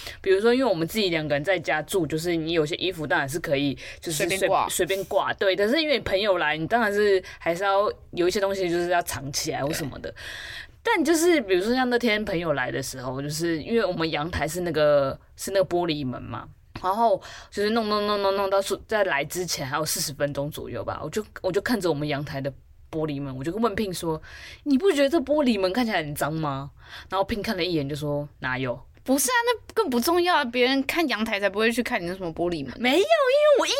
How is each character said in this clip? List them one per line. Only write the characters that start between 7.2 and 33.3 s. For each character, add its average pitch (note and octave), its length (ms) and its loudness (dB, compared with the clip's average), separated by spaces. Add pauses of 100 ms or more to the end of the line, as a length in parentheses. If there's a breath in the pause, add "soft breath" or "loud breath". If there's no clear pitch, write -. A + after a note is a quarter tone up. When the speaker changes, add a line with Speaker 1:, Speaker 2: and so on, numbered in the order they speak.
Speaker 1:
还 E3+ 160 0
是 F#3 100 -4
要 G3+ 260 2 (200)
有 F3 180 2
一 - 20 2
些 G#3 80 0
东 G3 160 0
西 F#3 140 -2
就 E3+ 80 0
是 F3 140 0
要 F3 100 2
藏 C#3 320 -6
起 D3+ 200 -4
来 C3 120 -4
或 D3+ 80 -2
什 E3 140 -6
么 - 140 -10
的。 - 100 -10
Speaker 2:
对。 - 60 -16 (720 loud breath)
Speaker 1:
但 F#4+ 160 2
就 D#4+ 120 4
是 E4 240 4
比 F#3+ 120 -2
如 F3+ 120 2
说 A#3 100 2
像 B3+ 160 0
那 A#3+ 80 2
天 G#3+ 260 0
朋 G3+ 140 -2
友 E3 140 0
来 B2+ 180 -2
的 C3 100 -4
时 C3 200 -8
候， B2+ 200 -6
就 C#3+ 80 -6
是 D#3+ 320 -2
因 G3+ 160 -4
为 A3+ 80 2
我 F3+ 60 0
们 E3 180 -2
阳 D3+ 220 -4
台 D3 160 -2
是 E3 140 -6
那 F3 100 -2
个， D3 480 4 (160 soft breath)
是 - 160 -8
那 F#3+ 100 2
个 F#3 60 4
玻 F3 180 0
璃 D3 220 -2
门 A#2+ 160 -6
嘛， A2 240 -10 (340)
然 F#3 140 0
后 A3 260 4 (300 loud breath)
就 - 100 -4
是 G#3 100 2
弄， A3+ 180 0
弄， G#3 180 0
弄， G#3 160 0
弄， G3 140 2
弄 G3 120 0
到 G3 140 2
说-， G3 240 -4
在 G#3+ 160 2
来 D3+ 220 0
之 F3 200 -4
前 D#3 220 -4
还 C#3 100 -4
有 D#3 80 0
四 D#3+ 160 -4
十 D3+ 120 -4
分 C#3+ 200 -2
钟 C#3 160 -4
左 - 220 -10
右 G#2+ 140 -8
吧， - 180 -6
我 D#3 80 -8
就， G#3+ 160 -4 (160)
我 F#3 80 -2
就 F#3+ 100 0
看 A3 200 0
着 F3 80 0
我 D#3 60 4
们 D3 120 -4
阳 D3 180 -2
台 C#3 160 -8
的 C#3 80 -4 (400)
玻 D#3 160 -4
璃 C#3+ 160 -4
门， C3+ 160 -8
我 C3 60 -8
就 E3 140 -4
问 A3+ 180 0
Pin G3+ 180 -2
说 D#3+ 300 -4 (400 loud breath)
：“你 C#4 160 2
不 F#4+ 140 4
觉 C#4+ 100 4
得 C#4 60 4
这 E4 100 2
玻 D4 240 2
璃 A#3 160 4
门 F#3 140 0
看 B3 120 2
起 A3 60 -2
来 G3 80 0
很 D3 160 -4
脏 C#3+ 180 -2
吗？” C#3+ 380 -4 (400 loud breath)
然 F#3+ 100 0
后 G3 60 0
Pin G#3 160 -6
看 G3+ 140 -4
了 E3+ 80 0
一 F3+ 80 -2
眼 C#3+ 160 0
就 D3 80 -6
说 D3 320 -4 (100)
：“哪 B2+ 180 -4
有？” B2+ 240 -4 (220)
Speaker 2:
不 C4+ 160 2
是 C#4 100 0
啊， B4+ 60 0 (100)
那 A#4+ 300 -2
更 G4+ 160 2
不 B3 80 2
重 E4+ 240 2
要 F4 140 4
啊， D4 80 4
别 B3 220 2
人 C4+ 180 2
看 D#4+ 240 0
阳 G#3+ 160 0
台 A3 160 -2
才 G3+ 100 2
不 G3 80 -6
会 A3+ 140 4
去 A#3+ 100 0
看 A#3 180 -2
你 E3+ 60 -6
那 F3+ 80 -4
什 F#3+ 60 -12
么 E3+ 120 -4
玻 E3+ 160 0
璃 D#3+ 160 -4
门。 B2 140 -10
Speaker 1:
没 B3 140 2
有， D4 40 4
因 F4+ 40 6
为 A4 60 4 (520)